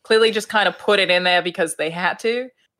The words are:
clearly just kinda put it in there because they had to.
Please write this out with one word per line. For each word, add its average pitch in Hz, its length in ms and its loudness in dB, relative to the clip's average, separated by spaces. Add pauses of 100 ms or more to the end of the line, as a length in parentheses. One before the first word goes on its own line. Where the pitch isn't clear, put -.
clearly 220 260 4
just 208 180 -6
kinda 196 220 0
put 202 280 0
it 185 120 0
in 180 140 2
there 175 160 4
because 170 340 -4
they 156 140 -4
had 175 300 -4
to. 247 300 -4 (300)